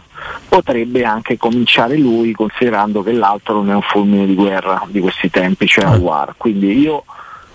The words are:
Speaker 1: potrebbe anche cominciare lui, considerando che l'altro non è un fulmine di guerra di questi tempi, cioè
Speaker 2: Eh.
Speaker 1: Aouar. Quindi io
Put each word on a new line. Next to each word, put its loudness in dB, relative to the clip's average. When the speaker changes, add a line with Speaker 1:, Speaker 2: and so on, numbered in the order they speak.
Speaker 1:
potrebbe 0
anche -2
cominciare 0
lui, 2
considerando -2
che -2
l'altro 0
non 0
è 0
un 0
fulmine 2
di 2
guerra 0
di -2
questi -2
tempi, 0
cioè 2
Speaker 2:
Eh. 2
Speaker 1:
Aouar. 0
Quindi 0
io 0